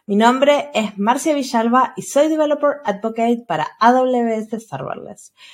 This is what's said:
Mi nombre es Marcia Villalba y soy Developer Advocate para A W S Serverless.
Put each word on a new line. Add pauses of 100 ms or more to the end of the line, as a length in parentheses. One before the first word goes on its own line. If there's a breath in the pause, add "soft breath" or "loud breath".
Mi
nombre
es
Marcia
Villalba
y
soy
Developer
Advocate
para
A
W
S
Serverless. (200 soft breath)